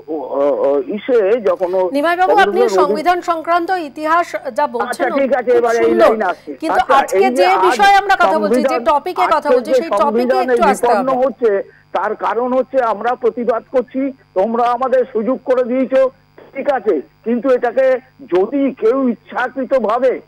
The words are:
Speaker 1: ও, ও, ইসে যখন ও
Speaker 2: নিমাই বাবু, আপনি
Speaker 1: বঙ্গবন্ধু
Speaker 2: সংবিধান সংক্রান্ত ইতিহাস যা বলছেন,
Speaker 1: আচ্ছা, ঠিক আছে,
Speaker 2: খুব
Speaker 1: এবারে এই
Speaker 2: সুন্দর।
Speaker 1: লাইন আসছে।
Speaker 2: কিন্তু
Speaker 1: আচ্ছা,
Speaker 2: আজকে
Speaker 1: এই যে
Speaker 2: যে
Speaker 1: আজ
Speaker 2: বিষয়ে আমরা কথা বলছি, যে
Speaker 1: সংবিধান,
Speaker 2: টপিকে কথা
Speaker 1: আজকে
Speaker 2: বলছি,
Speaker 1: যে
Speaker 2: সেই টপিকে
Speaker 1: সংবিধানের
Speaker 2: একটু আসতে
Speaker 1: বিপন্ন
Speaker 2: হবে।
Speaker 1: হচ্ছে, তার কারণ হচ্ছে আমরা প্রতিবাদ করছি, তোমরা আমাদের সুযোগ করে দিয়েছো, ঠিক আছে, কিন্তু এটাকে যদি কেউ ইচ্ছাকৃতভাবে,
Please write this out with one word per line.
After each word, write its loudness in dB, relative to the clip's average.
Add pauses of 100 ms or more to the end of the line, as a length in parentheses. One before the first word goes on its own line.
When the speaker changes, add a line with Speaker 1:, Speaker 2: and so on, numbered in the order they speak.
Speaker 1:
ও, -6
ও, 0
ইসে 0
যখন -2
ও 0
Speaker 2:
নিমাই 0
বাবু, 2
আপনি 4
Speaker 1:
বঙ্গবন্ধু 0
Speaker 2:
সংবিধান 2
সংক্রান্ত -2
ইতিহাস -4 (180)
যা 0
বলছেন, -4
Speaker 1:
আচ্ছা, -2
ঠিক 0
আছে, 0
Speaker 2:
খুব 4
Speaker 1:
এবারে 0
এই 0
Speaker 2:
সুন্দর। 4
Speaker 1:
লাইন 0
আসছে। -6
Speaker 2:
কিন্তু -2
Speaker 1:
আচ্ছা, 2
Speaker 2:
আজকে 2
Speaker 1:
এই 4
যে 2
Speaker 2:
যে 2
Speaker 1:
আজ 2
Speaker 2:
বিষয়ে 4
আমরা 4
কথা 2
বলছি, 0
যে 2
Speaker 1:
সংবিধান, 0
Speaker 2:
টপিকে -2
কথা 2
Speaker 1:
আজকে 0
Speaker 2:
বলছি, 0
Speaker 1:
যে 0
Speaker 2:
সেই 0
টপিকে 0
Speaker 1:
সংবিধানের 0
Speaker 2:
একটু 2
আসতে 0
Speaker 1:
বিপন্ন 0
Speaker 2:
হবে। 0
Speaker 1:
হচ্ছে, 0 (300)
তার -4
কারণ -4
হচ্ছে -2
আমরা -2
প্রতিবাদ -2 (100)
করছি, -2 (220)
তোমরা 0
আমাদের 0
সুযোগ -2
করে 0
দিয়েছো, 0 (440)
ঠিক -4
আছে, 0
কিন্তু -4
এটাকে 2 (220)
যদি -2
কেউ 0
ইচ্ছাকৃতভাবে, -2